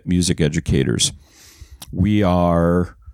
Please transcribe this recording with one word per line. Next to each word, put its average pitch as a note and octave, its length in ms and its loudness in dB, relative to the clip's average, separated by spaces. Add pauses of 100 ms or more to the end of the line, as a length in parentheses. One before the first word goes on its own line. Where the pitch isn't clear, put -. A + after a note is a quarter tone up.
music F2 340 0
educators. D2 680 0 (840)
We G#2 300 2
are, F2 760 2 (180)